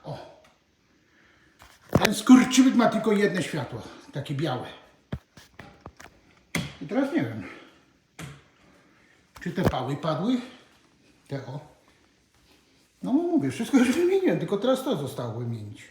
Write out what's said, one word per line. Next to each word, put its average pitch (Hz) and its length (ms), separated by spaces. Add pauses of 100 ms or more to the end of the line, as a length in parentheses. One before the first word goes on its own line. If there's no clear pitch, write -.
O! - 400 (1600)
Ten 208 100
skurczybyk 254 640
ma 226 140
tylko 220 220
jedno 196 300
światło, 127 400 (300)
takie 143 240
białe. 131 320 (2250)
I 151 60
teraz 269 260
nie 330 80
wiem, 110 260 (1900)
czy 175 100
te 165 180
pały 135 260
padły? 170 460 (840)
Te 127 180
o. 139 140 (1400)
No 233 100
mówię, 330 380
wszystko 240 260
już 247 140
wymieniłem, 349 480
tylko 165 180
teraz 254 260
to 247 140
zostało 120 420
wymienić. 110 520